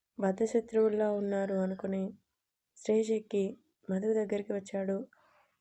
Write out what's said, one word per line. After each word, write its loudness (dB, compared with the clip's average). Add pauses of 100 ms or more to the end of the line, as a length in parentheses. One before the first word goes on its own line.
(180)
బద్ధశత్రువుల్లా 2
ఉన్నారు 0
అనుకుని -2 (760)
స్టేజ్ 2
ఎక్కి 0 (440)
మధు 0
దగ్గరికి 0
వచ్చాడు. -2 (640)